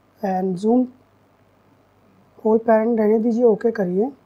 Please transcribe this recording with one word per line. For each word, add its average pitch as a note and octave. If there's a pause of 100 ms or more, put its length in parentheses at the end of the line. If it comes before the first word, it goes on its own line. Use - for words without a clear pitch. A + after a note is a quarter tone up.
(220)
and F#3+
zoom A3 (1600)
whole A3+
parent A3+
रहने G#3+
दीजिए, A#3
ओके A3+
करिए G3+ (140)